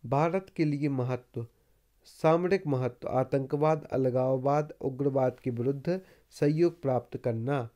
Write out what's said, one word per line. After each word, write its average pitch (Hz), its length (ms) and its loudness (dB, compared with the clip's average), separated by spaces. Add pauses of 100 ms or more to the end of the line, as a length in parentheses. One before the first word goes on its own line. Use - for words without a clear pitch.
भारत 165 500 0
के 165 100 2
लिए 147 240 0
महत्व, 123 580 -4 (560)
सामरिक 175 640 2
महत्व, 127 400 -2
आतंकवाद, 143 840 0
अलगाववाद, 131 880 0
उग्रवाद 131 640 0
के 131 60 -2
विरुद्ध 139 520 -2 (300)
सहयोग 156 500 2
प्राप्त 127 360 -2
करना 120 580 -2